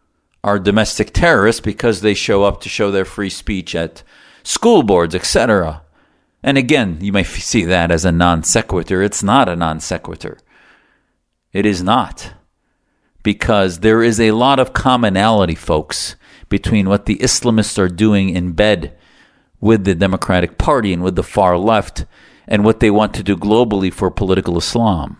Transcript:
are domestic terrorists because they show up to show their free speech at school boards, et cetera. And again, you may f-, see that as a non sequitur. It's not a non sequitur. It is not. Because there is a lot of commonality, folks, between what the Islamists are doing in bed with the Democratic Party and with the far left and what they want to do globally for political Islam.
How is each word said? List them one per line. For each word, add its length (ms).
are 160
domestic 520
terrorists 480
because 420
they 120
show 300
up 160
to 80
show 240
their 120
free 240
speech 460
at 300
school 400
boards, 280
et 140
cetera. 560
And 160
again, 440
you 120
may 100
f-, 180
see 240
that 260
as 140
a 80
non 320
sequitur. 580
It's 220
not 240
a 80
non 240
sequitur. 580
It 140
is 160
not. 520
Because 560
there 240
is 160
a 100
lot 300
of 120
commonality, 840
folks, 580
between 400
what 180
the 100
Islamists 600
are 120
doing 400
in 240
bed 440
with 260
the 100
Democratic 640
Party 340
and 100
with 140
the 80
far 320
left 480
and 160
what 160
they 120
want 240
to 80
do 140
globally 560
for 180
political 480
Islam. 600